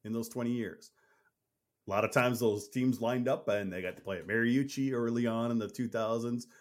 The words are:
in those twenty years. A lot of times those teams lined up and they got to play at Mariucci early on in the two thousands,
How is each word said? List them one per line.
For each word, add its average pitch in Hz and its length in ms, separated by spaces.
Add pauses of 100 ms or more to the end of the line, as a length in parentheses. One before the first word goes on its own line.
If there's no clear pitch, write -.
in 107 100
those 113 160
twenty 120 220
years. 113 400 (960)
A - 20
lot 104 160
of 113 60
times 123 280
those 107 300
teams 127 320
lined 123 260
up 131 200
and 101 260
they 92 80
got 90 160
to - 60
play 95 160
at 80 80
Mariucci 131 680
early 120 320
on 113 240
in 117 80
the 107 100
two 120 200
thousands, 117 580 (160)